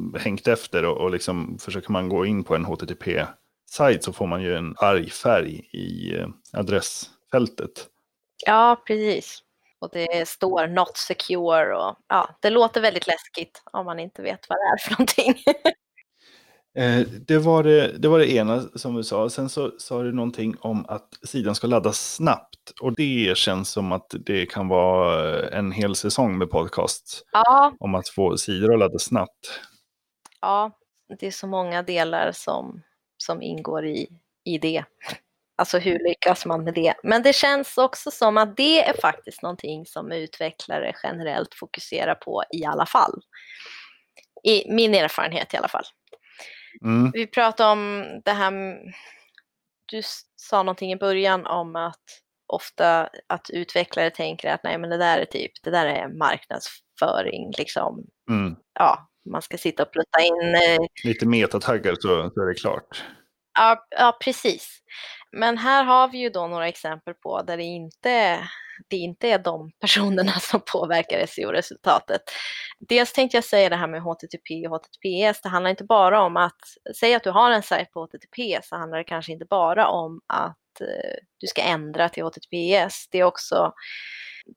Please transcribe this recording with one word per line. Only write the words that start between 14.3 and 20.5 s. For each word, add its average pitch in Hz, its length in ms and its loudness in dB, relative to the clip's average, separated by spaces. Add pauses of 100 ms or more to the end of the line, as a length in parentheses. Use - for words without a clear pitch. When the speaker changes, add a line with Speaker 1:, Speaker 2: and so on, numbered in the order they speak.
Speaker 2:
vad 180 100 -2
det 196 40 -2
är - 260 0
för - 20 -4
någonting. 247 540 2
<laughs> - 300 4 (1040)
Speaker 1:
Eh, 123 220 4 (260)
det 156 120 6
var 160 240 6
det, 151 360 6
det 151 100 4
var 160 100 8
det 135 140 6
ena 117 300 2 (120)
som 123 200 -6
du 113 100 -4
sa. 107 260 0
Sen 135 180 -6
så 139 300 -4
sa 123 240 -6
du 123 100 -4
någonting 117 480 -4